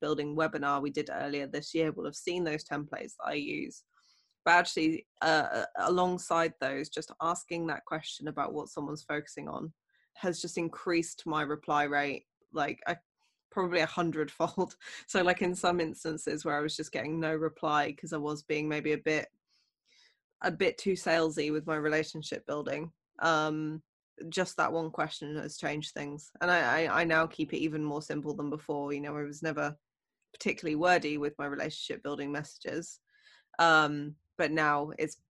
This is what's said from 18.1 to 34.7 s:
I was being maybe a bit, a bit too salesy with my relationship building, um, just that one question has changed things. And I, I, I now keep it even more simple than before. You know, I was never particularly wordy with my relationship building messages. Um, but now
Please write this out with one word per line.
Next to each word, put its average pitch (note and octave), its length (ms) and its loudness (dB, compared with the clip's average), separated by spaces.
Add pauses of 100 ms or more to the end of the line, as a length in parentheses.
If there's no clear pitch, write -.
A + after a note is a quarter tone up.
I E3 60 -2
was D3+ 240 -4
being D3+ 260 -2
maybe D3+ 260 0
a D3 40 0
bit, D#3 300 0 (1120)
a F#3 100 2
bit E3+ 260 2
too G3 160 2
salesy D#3+ 600 2
with D#3 140 -2
my D#3+ 80 0
relationship D#3 720 -2
building, D3 440 -4 (280)
um, D#3 640 2 (460)
just F3+ 280 -2
that D#3+ 140 4
one D#3+ 200 -2
question D3+ 440 -4
has D#3 220 -8
changed D3+ 360 -4
things. D3 380 -10 (100)
And F3 100 2
I, D#3 340 4
I, C3 160 4
I - 20 4
now D#3+ 240 4
keep D#3 260 -4
it - 60 0
even D3+ 240 -2
more D3+ 180 -2
simple D3+ 340 -4
than D3 140 -4
before. D3 440 -4
You C#3+ 80 -4
know, D3 160 -6
I D3 60 -4
was D3 200 -10
never D3 320 -2 (580)
particularly - 420 -2
wordy D#3 420 4
with D3 200 -2
my C#3+ 80 -4
relationship C#3+ 580 -6
building C#3+ 280 -4
messages. - 680 -8 (600)
Um, D3+ 560 6 (220)
but D#3 140 2
now D3+ 480 2